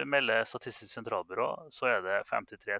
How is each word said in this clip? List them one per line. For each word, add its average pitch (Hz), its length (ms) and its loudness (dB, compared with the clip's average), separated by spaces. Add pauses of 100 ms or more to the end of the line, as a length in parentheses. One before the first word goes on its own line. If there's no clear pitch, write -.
melder 120 400 4
Statistisk - 480 -10
sentralbyrå, 113 800 -2
så 127 160 2
er 98 160 2
det 101 240 2
femtitre 104 500 -2